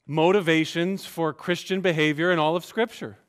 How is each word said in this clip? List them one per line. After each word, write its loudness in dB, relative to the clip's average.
motivations 2
for -4
Christian -4
behavior 2
in 2
all 2
of -4
Scripture. -6